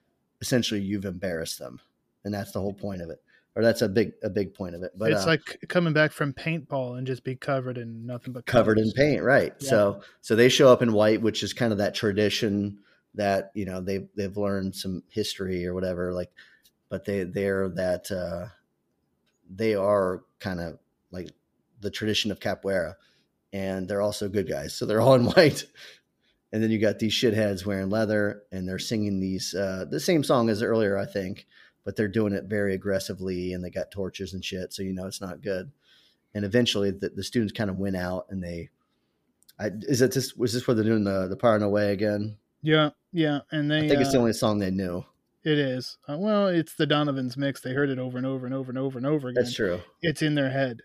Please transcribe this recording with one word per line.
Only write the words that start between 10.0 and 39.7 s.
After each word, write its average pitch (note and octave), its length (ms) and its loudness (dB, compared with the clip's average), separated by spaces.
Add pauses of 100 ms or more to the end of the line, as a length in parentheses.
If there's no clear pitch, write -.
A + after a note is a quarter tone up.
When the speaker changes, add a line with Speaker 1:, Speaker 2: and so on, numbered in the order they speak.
Speaker 1:
so - 160 2
they B2 140 10
show C3 200 10
up B2 120 8
in A#2 100 4
white, G#2+ 300 6
which G#2+ 200 0
is G2+ 120 -6
kind A#2 180 0
of G2+ 60 2
that G2 160 0
tradition G2+ 840 0 (360)
that, G2 400 0
you G#2 100 -4
know, F#2 160 -6
they, F#2+ 340 -4
they've G2 220 -6
learned G2 400 -2
some F#2+ 320 -6
history F#2 580 -4
or F2 60 -4
whatever, F2+ 400 -4
like, F2+ 180 -6 (600)
but F#2+ 160 -8
they, G2+ 180 -2
they're G2 460 -2
that, F2+ 420 -4
uh, F2 360 -6 (1000)
they G#2+ 260 0
are F#2+ 480 2 (160)
kind F#2 220 -6
of E2 180 -8 (320)
like F2 200 -12 (500)
the G2+ 100 -6
tradition G#2+ 400 -2
of F#2 100 -6
capoeira, F#2+ 540 -2 (580)
and F#2+ 360 -4
they're G2+ 140 0
also G#2 260 -2
good F#2+ 200 0
guys. D2 260 -6
So - 120 -6
they're A2 140 4
all C3 140 8
in A#2+ 100 6
<laughs> - 80 4
white. D#3+ 320 6 (880)
And G#2+ 100 0
then A2 80 2
you A2 80 2
got G2+ 200 2
these G#2+ 140 0
shitheads G#2 540 0
wearing F#2+ 240 -2
leather, G#2 520 0 (100)
and F#2 160 -6
they're F#2 100 -6
singing G#2 420 -2
these, F#2+ 340 -4
uh, F#2+ 360 -4
the D3+ 100 -4
same D#3 240 2
song A#2+ 240 2
as G#2+ 140 0
earlier, G#2+ 360 2
I G2 80 -2
think, G2 400 -6 (380)
but G2+ 120 -8
they're G#2+ 120 0
doing G#2 240 0
it G2 120 -4
very G2+ 300 -2
aggressively, F#2 800 -4
and F2+ 120 -6
they F2+ 60 -10
got F2+ 200 -8
torches F#2+ 420 -10
and F#2 120 -10
shit. F2+ 280 -8
So, G2+ 100 -12
you F#2+ 100 -8
know, F#2 140 -10
it's G2 140 -12
not F2+ 220 -12
good. F#2+ 280 -6 (640)
And G#2 100 -2
eventually G2+ 460 2
the, G2 200 -6
the G2 140 -10
students G#2+ 280 -2
kind G#2 180 -4
of F#2 80 -6
went G2 180 -2
out, F2+ 340 -4
and F#2+ 120 -8
they, E2+ 280 -10 (880)
I, G#2+ 120 -4 (120)